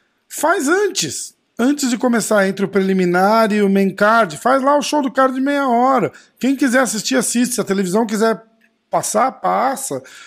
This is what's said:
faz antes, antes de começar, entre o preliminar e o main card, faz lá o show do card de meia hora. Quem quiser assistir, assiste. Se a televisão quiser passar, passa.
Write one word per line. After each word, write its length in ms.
faz 380
antes, 680
antes 320
de 80
começar, 500
entre 180
o 20
preliminar 840
e 120
o 60
main 200
card, 480
faz 240
lá 160
o 60
show 180
do 100
card 220
de 80
meia 260
hora. 440
Quem 160
quiser 260
assistir, 340
assiste. 400
Se 60
a 40
televisão 400
quiser 360
passar, 420
passa. 680